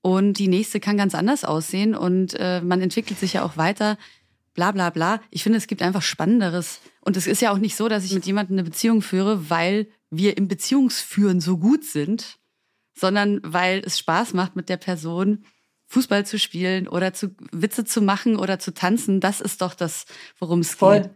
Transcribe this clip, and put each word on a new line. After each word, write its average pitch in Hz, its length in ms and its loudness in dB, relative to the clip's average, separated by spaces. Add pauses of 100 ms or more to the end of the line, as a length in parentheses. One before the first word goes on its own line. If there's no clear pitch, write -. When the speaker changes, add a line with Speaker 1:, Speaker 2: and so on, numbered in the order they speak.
Speaker 1:
und 190 320 2
die 196 120 0
nächste 196 320 2
kann 208 180 0
ganz 202 200 0
anders 220 280 0
aussehen 185 520 0
und, 180 420 0
äh, 180 220 -2
man 180 200 0
entwickelt 185 380 -4
sich 185 140 -2
ja 190 120 -2
auch 156 120 -6
weiter, 208 420 0 (560)
bla 180 180 2
bla 185 180 0
bla. 175 300 0 (100)
Ich - 120 -6
finde, 220 160 2
es 208 80 -4
gibt 196 160 -4
einfach 180 180 0
Spannenderes. 180 800 0 (220)
Und 185 160 0
es 170 80 -2
ist - 160 0
ja 226 100 4
auch 202 60 2
nicht 214 180 -2
so, 220 120 0
dass 208 180 0
ich 190 80 -2
mit 180 100 -2
jemandem 196 300 -2
eine 185 100 0
Beziehung 220 380 2
führe, 190 480 -2
weil 185 380 2 (220)
wir 185 280 0
im 196 100 0
Beziehungsführen 202 920 2
so 170 180 0
gut 254 260 4
sind, 160 540 -4 (600)
sondern 202 440 2
weil 180 420 0
es - 140 -4
Spaß 185 340 0
macht, 185 240 -2
mit 180 140 -8
der 180 80 -2
Person 180 680 -2 (440)
Fußball 202 360 2
zu 208 140 -6
spielen 185 500 -2
oder 185 240 -2
zu, 190 220 -8 (180)
Witze 208 320 -2
zu - 160 -2
machen 202 360 2
oder 190 220 -2
zu - 140 -8
tanzen. 196 480 0
Das 196 220 0
ist - 180 -6
doch 180 140 -4
das, - 320 -6 (320)
worum 175 220 0
es 160 140 -2
Speaker 2:
Voll. 196 280 8
Speaker 1:
geht. - 140 -8